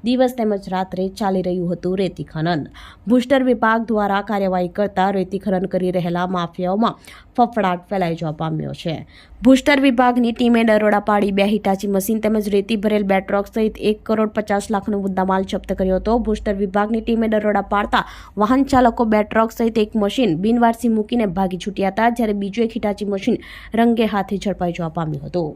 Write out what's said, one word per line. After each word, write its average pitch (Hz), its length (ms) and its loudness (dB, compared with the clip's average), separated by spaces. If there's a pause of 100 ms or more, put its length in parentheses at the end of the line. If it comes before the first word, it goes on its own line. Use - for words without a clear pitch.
(100)
દિવસ 254 320 2
તેમજ 196 340 -2
રાત્રે 185 320 -4 (140)
ચાલી 190 260 0
રહ્યું 180 240 -2
હતું 180 320 -4
રેતી 175 300 -8
ખનન. 156 340 -2 (400)
ભૂસ્તર 254 420 4
વિભાગ 226 400 2
દ્વારા 202 400 0
કાર્યવાહી 185 480 -2
કરતા 202 400 0
રેતી 185 300 -4
ખનન 185 260 -2
કરી 180 240 0
રહેલા 175 300 -2 (100)
માફિયાઓમાં 180 640 -2 (320)
ફફડાટ 196 560 2
ફેલાઈ 170 320 -2
જવા 156 220 -4
પામ્યો 151 340 -6
છે. 160 180 -6 (480)
ભૂસ્તર 262 380 6
વિભાગની 247 560 4
ટીમે 233 300 4
દરોડા 208 400 4
પાડી 208 280 2
બે 196 140 4
હિટાચી 202 420 0
મશીન 196 320 0
તેમજ 214 300 0
રેતી 202 300 0
ભરેલ 208 280 2
બે 190 80 2
ટ્રક 202 340 -2
સહિત 220 260 -2 (100)
એક 214 180 -4
કરોડ 220 300 0
પચાસ 202 360 -2
લાખનો 202 300 -2
મુદ્દામાલ 190 480 0
જપ્ત 190 280 -4
કર્યો 185 200 2
હતો. 220 260 0
ભૂસ્તર 214 360 -2
વિભાગની 208 440 0
ટીમે 226 280 0
દરોડા 208 380 0
પાડતા 208 320 0 (380)
વાહન 262 300 2
ચાલકો, 240 400 4
બે 214 120 2
ટ્રક 226 340 0
સહિત 226 260 2
એક 214 200 -4
મશીન 202 420 0
બિનવારસી 233 500 2
મૂકીને 220 300 0 (100)
ભાગી 185 300 -2
છૂટ્યા 196 300 -2
હતા, 233 200 2
જ્યારે 214 240 -2
બીજું 202 300 -2
એક - 80 -18
હિટાચી 202 340 -4
મશીન 196 260 0 (440)
રંગે 233 320 2
હાથે 196 260 -2
ઝડપાઈ 180 400 -4
જવા 160 180 -4
પામ્યું 151 300 -6
હતું. 156 280 -4